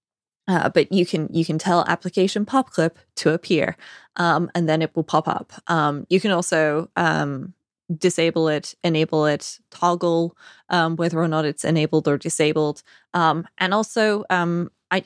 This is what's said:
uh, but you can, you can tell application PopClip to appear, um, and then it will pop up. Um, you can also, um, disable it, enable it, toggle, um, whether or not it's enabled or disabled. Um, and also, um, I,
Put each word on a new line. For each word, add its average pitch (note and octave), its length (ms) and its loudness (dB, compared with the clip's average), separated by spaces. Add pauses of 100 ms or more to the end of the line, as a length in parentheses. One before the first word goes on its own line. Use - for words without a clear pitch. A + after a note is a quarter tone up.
(480)
uh, F3 200 2
but - 240 2
you F#3 120 4
can, D#3 280 -4
you E3 120 2
can D#3 140 -4
tell F3 300 2
application G3 580 -2
PopClip F3 460 0 (240)
to - 160 2
appear, E3 440 -2 (380)
um, E3+ 400 0
and E3+ 140 0
then D#3+ 120 2
it D#3 140 -2
will E3 80 -2
pop D#3 240 0
up. - 260 -4 (140)
Um, D3 420 -2
you F#3 120 2
can G#3 100 -2
also, D#3+ 640 0
um, D#3 580 -2 (460)
disable E3 480 0
it, D3+ 380 -4
enable D#3 420 2
it, - 320 -4 (140)
toggle, E3+ 640 0 (320)
um, E3 260 0
whether E3+ 240 -2
or E3+ 80 2
not D#3 180 0
it's D3+ 200 -6
enabled D#3 420 2
or C#3+ 100 2
disabled. D3+ 680 -2 (280)
Um, E3 360 2 (100)
and F#3 160 0
also, G#3+ 560 0
um, F3 400 0 (220)
I, F#3 140 -2